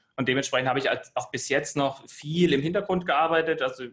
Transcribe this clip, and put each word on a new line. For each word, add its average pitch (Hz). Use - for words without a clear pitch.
Und 127
dementsprechend 131
habe 131
ich 135
als, -
auch 123
bis -
jetzt -
noch 139
viel 170
im 139
Hintergrund 180
gearbeitet. 160
Also 131